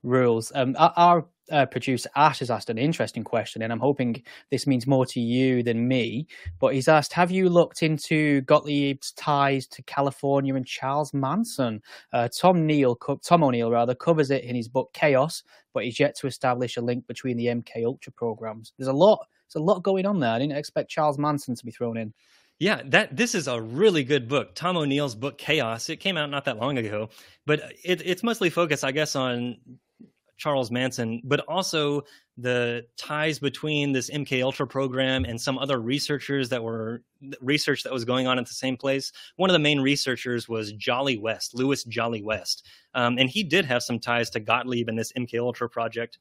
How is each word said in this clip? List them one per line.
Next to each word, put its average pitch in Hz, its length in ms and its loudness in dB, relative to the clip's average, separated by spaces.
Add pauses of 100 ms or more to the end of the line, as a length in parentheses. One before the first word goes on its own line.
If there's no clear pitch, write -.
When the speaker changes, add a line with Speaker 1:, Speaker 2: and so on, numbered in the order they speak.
Speaker 1:
rules. 123 500 2
Um, 131 240 0
our, 160 200 6
our, 175 280 6 (240)
uh, 143 160 4
producer 127 500 -4
Ash 147 240 4
has 123 120 -4
asked 107 180 -4
an 110 80 -4
interesting 123 460 -2
question, 117 380 -4
and 113 120 -4
I'm 113 60 -4
hoping 123 440 0 (280)
this 135 160 -2
means 127 200 2
more 131 200 4
to - 120 -6
you 123 440 2
than 117 240 0
me, 123 400 0 (320)
but 131 140 2
he's 135 140 2
asked, 156 260 6
"Have 175 160 4
you 190 200 4
looked 170 340 4
into 151 580 2
Gottlieb's 143 720 2
ties 139 540 0
to - 160 -20
California 139 720 0
and 127 100 -2
Charles 139 480 -4
Manson?" 135 680 -2 (320)
Uh, 120 160 0
Tom 175 360 4
Neal 147 300 4
co-, - 280 -6
Tom 170 200 6
O'Neill, 120 280 2
rather, 120 240 2
covers 156 360 2
it 127 140 0
in 123 100 -6
his 120 140 -4
book 127 240 -4
Chaos, 147 500 2 (300)
but 113 100 -2
he's 123 160 -6
yet 143 200 2
to 143 80 -6
establish 123 500 -2
a 120 40 -4
link 123 260 -4
between 123 280 -6
the 120 140 0
M 117 120 -2
K 117 220 -8
Ultra - 300 -4
programs. 113 640 -8
There's 131 100 -6
a 135 60 0
lot, 202 340 4 (200)
there's 156 140 -6
a 156 40 -4
lot 185 180 2
going 190 220 0
on 196 160 0
there. 113 100 2
I 113 80 0
didn't 143 180 -2
expect 147 320 -6
Charles 151 280 0
Manson 147 380 -2
to - 100 -20
be 113 60 -10
thrown 117 260 -6
in. 110 160 -8 (460)
Speaker 2:
Yeah, 165 260 0
that, 147 320 2
this 240 160 2
is 165 140 -2
a 120 120 -2
really 147 440 2
good 127 260 0
book, 127 240 0
Tom 180 240 -2
O'Neill's 139 380 0
book, 131 240 -8
Chaos. 117 500 -4
It 160 80 -8
came 190 180 -4
out 147 140 -4
not 139 160 -6
that 117 140 -4
long 135 180 -2
ago, 107 320 -4 (360)
but 151 140 0 (240)
it, 170 220 -2
it's 180 160 -2
mostly 226 300 0
focused, 147 340 0
I 135 60 0
guess, 147 240 -2
on 123 420 -2 (840)
Charles 135 300 0
Manson, 120 520 -2
but 139 180 0
also 151 600 -2 (340)
the 120 480 -2 (140)
ties 151 400 -2
between 143 540 -2
this 127 180 0
M 143 160 -6
K 131 160 0
Ultra 131 240 -2
program 131 580 -2
and 117 160 -6
some 131 200 -4
other 135 200 -2
researchers 139 720 -2
that 120 140 -2
were, 113 400 -6 (360)
research 139 440 0
that 123 100 -6
was 117 120 -4
going 127 200 0
on 127 140 0
at 120 80 -6
the - 80 -16
same 131 200 -4
place. 135 380 -4 (220)
One 185 160 2
of - 20 6
the 165 60 6
main 147 220 4
researchers 127 680 0
was 110 240 -4
Jolly 123 440 -2
West, 110 360 -4
Louis 131 300 0
Jolly 117 400 -4
West. - 420 -4 (300)
Um, 123 240 2
and 131 100 4
he 208 140 -4
did 165 220 0
have 123 180 -2
some 117 160 -4
ties 120 320 -2
to 117 80 -6
Gottlieb 120 500 -2
and 113 80 -2
this 113 180 -6
M 123 120 -4
K 117 100 -6
Ultra 120 320 -2
project. 113 520 -6